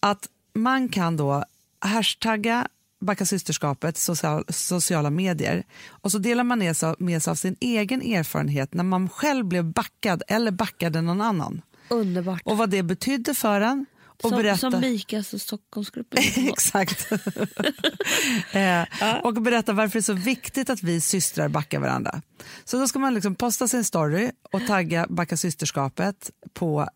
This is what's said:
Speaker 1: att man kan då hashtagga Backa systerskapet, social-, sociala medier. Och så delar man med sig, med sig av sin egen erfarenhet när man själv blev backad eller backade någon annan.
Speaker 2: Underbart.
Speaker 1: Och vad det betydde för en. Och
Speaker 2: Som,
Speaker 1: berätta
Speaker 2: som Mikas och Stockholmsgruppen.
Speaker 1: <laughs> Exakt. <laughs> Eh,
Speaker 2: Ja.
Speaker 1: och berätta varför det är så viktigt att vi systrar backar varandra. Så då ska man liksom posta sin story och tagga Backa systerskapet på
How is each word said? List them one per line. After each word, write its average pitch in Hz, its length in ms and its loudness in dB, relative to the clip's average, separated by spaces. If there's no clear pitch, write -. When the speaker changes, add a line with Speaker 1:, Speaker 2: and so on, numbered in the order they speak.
Speaker 1:
att 202 280 0
man 254 340 2
kan 170 280 0
då 143 280 2
hashtagga 220 880 0
Backa 196 260 0
systerskapet, 160 680 -2
social-, 156 520 0
sociala 165 640 0
medier. 175 540 0
Och - 240 -4
så 208 60 0
delar 240 260 2
man 240 140 2
med 170 180 2
sig, 160 220 0
med 170 240 0
sig - 80 0
av 160 40 2
sin 185 260 -4
egen 233 420 0
erfarenhet 151 720 0
när 175 100 0
man 185 240 2
själv 269 380 0
blev 175 180 0
backad 175 640 -2
eller 220 220 2
backade 170 500 -2
någon 170 200 0
annan. 208 420 -2
Speaker 2:
Underbart. 185 560 0
Speaker 1:
Och 220 120 0
vad 220 140 2
det 190 120 2
betydde 240 520 0
för 208 260 2
en. 269 260 0
Och 226 80 2
Speaker 2:
Som, 226 120 2
Speaker 1:
berätta 208 280 2
Speaker 2:
som 247 100 2
Mikas 220 540 -2
och 202 60 -6
Stockholmsgruppen. - 800 -4
Speaker 1:
<laughs> 262 120 2
Exakt. - 640 0
<laughs> - 1400 -2
Eh, 185 320 4
Speaker 2:
Ja. 220 240 2
Speaker 1:
och 233 180 0
berätta 226 300 2
varför 208 200 2
det 226 80 0
är - 20 0
så 214 100 0
viktigt 247 580 -2
att 233 120 -2
vi 170 180 2
systrar 156 480 0
backar 147 320 -2
varandra. - 420 -2
Så - 140 -2
då 262 100 2
ska - 100 -2
man 269 160 2
liksom 196 200 0
posta 240 340 0
sin 240 160 2
story 170 460 0
och 214 140 -2
tagga 175 420 2
Backa 170 280 -2
systerskapet 160 960 -2
på 151 420 0